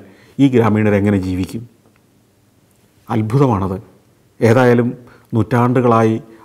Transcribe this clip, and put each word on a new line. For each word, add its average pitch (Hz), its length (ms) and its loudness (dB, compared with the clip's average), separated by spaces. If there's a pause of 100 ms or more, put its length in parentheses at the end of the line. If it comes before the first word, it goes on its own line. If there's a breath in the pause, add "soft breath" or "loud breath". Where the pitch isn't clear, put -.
(380 soft breath)
ഈ 139 100 4
ഗ്രാമീണർ 107 460 0
എങ്ങനെ 101 240 0
ജീവിക്കും? 92 500 -8 (1400)
അത്ഭുതമാണത്. 110 680 -2 (600)
ഏതായാലും 120 540 2 (400 soft breath)
നൂറ്റാണ്ടുകളായി 120 840 0 (240 soft breath)